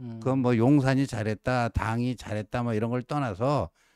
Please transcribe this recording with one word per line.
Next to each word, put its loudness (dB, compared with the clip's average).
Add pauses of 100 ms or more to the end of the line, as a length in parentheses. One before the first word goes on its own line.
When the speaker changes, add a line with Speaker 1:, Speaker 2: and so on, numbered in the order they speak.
Speaker 1:
음. -12
Speaker 2:
그건 0
뭐 4
용산이 4
잘했다, -2
당이 -2
잘했다 -6
뭐 -2
이런 0
걸 -2
떠나서, -2 (260)